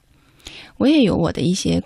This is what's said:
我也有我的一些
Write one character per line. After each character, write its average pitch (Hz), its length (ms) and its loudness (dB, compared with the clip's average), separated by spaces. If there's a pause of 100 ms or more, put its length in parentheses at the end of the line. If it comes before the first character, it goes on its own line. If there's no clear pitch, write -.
(760)
我 233 120 0
也 302 140 4
有 196 120 2
我 160 160 -2
的 - 120 -8
一 180 120 0
些 170 320 -2